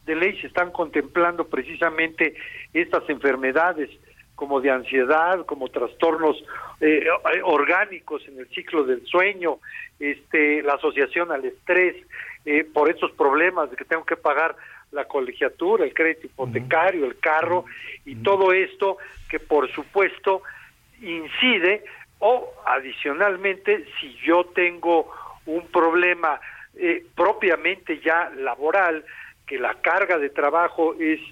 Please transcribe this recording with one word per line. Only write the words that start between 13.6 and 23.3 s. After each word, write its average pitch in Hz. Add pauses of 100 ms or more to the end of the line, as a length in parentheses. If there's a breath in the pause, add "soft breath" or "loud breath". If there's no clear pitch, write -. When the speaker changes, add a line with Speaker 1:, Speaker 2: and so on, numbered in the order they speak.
Speaker 1:
de -
que -
tengo 160
que 165
pagar 156 (380 loud breath)
la 143
colegiatura, 147
el 131
crédito 160
hipotecario, 135
Speaker 2:
Ujú. 127
Speaker 1:
el -
carro, 165 (400 loud breath)
y 139
Speaker 2:
Ujú. 113
Speaker 1:
todo 190
esto 190 (320 loud breath)
que 156
por 143
supuesto 190 (580 loud breath)
incide, 185 (360 loud breath)
o 240 (140)
adicionalmente, 185 (160)